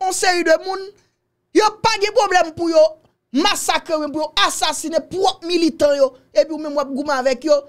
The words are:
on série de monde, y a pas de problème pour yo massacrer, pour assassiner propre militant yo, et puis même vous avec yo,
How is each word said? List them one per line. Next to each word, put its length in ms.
on 100
série 320
de 220
monde, 280
y 80
a 100
pas 280
de 120
problème 420
pour 160
yo 80
massacrer, 640
pour 220
assassiner 520
propre 460
militant 480
yo, 200
et 120
puis 120
même 160
vous 380
avec 320
yo, 100